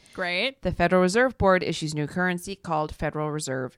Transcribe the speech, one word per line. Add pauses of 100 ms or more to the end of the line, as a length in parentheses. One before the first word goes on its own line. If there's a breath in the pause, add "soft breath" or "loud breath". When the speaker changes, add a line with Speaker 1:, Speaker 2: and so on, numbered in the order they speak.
(140 loud breath)
Speaker 1:
Great.
Speaker 2:
The
Federal
Reserve
Board
issues
new
currency
called
Federal
Reserve